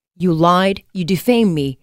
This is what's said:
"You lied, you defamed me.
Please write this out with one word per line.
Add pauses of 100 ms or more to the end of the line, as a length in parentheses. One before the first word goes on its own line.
(160)
"You
lied, (100)
you
defamed
me.